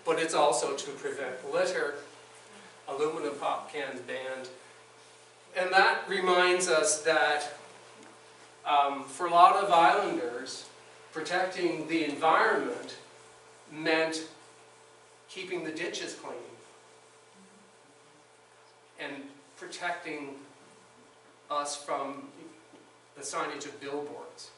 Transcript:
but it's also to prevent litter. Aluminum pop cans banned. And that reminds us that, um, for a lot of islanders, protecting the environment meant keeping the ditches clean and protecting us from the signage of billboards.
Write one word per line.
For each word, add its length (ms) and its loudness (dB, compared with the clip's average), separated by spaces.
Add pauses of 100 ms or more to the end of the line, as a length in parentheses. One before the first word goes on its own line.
but 140 0
it's 160 0
also 400 2
to 180 -8
prevent 580 -8
litter. 440 0 (920)
Aluminum 520 -2
pop 320 -4
cans 300 -8
banned. 480 -8 (1040)
And 160 0
that 360 4
reminds 600 4
us 340 2
that, 520 2 (1120)
um, 380 2
for 220 -6
a 40 0
lot 260 10
of 160 2
islanders, 960 2 (460)
protecting 760 -2
the 160 2
environment 920 2 (760)
meant 560 0 (1000)
keeping 360 -8
the 60 -6
ditches 440 -8
clean 200 -12 (2750)
and 240 -10 (360)
protecting 760 -8 (1160)
us 260 -2
from 520 -6 (880)
the 60 -16
signage 440 -6
of 140 -14
billboards. 760 -10